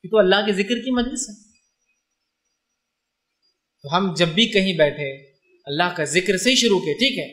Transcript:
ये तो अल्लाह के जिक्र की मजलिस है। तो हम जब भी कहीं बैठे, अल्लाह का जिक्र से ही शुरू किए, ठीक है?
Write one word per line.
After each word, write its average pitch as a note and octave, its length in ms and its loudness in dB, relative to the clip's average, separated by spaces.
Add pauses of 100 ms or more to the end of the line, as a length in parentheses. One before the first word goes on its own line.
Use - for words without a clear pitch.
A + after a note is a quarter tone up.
ये F3+ 40 -14
तो G#3+ 100 2
अल्लाह G3 240 4
के G#3 100 0
जिक्र G3 220 0
की C4 160 -6
मजलिस B3 400 -4
है। - 40 -18 (2500)
तो C#3+ 40 -14
हम F3+ 260 -2
जब D#3+ 200 0
भी A3+ 120 4
कहीं F#3+ 300 0
बैठे, D3 340 0 (560)
अल्लाह E3+ 260 -2
का D#3+ 120 -4
जिक्र F#3 320 0
से F#3+ 140 0
ही C4 60 4
शुरू A3+ 220 2
किए, D#3 160 -2
ठीक C4 240 0
है? D#3 140 -8